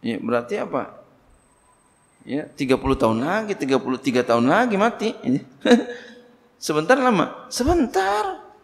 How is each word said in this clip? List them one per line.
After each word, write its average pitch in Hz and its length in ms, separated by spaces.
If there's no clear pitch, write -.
Ya, 117 160
berarti 117 400
apa? - 400
Ya, 143 240
tiga 131 320
puluh 135 160
tahun 113 240
lagi, 202 320
tiga 139 240
puluh 123 240
tiga 123 240
tahun 117 240
lagi 202 320
mati. 226 320
<laughs> - 760
Sebentar 160 320
lama? 254 560
Sebentar. 370 880